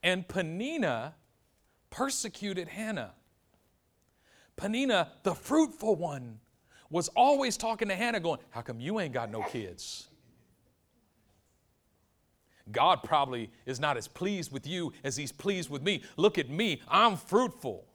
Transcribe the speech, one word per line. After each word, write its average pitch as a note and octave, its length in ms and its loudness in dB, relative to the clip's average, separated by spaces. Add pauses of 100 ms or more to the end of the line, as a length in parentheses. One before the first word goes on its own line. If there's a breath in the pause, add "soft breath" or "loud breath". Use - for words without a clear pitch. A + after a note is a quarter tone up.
And F3+ 240 2
Peninnah E3+ 880 -2 (760)
persecuted G3 760 -4
Hannah. F#3+ 440 -6 (1400 soft breath)
Peninnah, A3 560 2 (100)
the F3+ 120 2
fruitful A#3+ 640 2
one, C3+ 420 -8 (520 soft breath)
was E3 180 0
always C4+ 480 6
talking A3 320 -2
to F#3+ 60 0
Hannah A3+ 260 0
going, D#3+ 200 0 (100)
"How A#2+ 120 -8
come A#2 180 -8
you G3 200 -2
ain't D#3 120 -4
got A#2 180 -2
no A2 120 -4
kids? G#2 680 -8 (2500 soft breath)
God C#3+ 320 4
probably B2+ 480 0 (160 soft breath)
is B2+ 140 -6
not D3 160 0
as A2 100 -8
pleased F#3 460 -6
with C3+ 140 -8
you E3+ 260 -4 (100)
as C3 140 -4
he's C#3+ 160 -6
pleased F3+ 380 -4
with C#3 120 -6
me. F#3 200 0 (140 loud breath)
Look G3 220 4
at C3 120 -2
me, F3 380 -2
I'm G#3 280 6
fruitful." F3 800 0